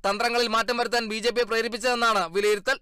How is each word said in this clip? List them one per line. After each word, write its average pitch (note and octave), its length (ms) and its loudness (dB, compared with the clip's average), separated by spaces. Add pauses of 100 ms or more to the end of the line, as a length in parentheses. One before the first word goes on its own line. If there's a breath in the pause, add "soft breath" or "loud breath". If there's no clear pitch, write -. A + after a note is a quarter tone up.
തന്ത്രങ്ങളിൽ A#3 500 0
മാറ്റം A#3 260 0
വരുത്താൻ A#3 320 0
ബി A3 100 -4
ജെ A#3+ 120 2
പിയെ A#3+ 140 2
പ്രേരിപ്പിച്ചതെന്നാണ് A3+ 720 0 (140)
വിലയിരുത്തൽ. G#3 480 0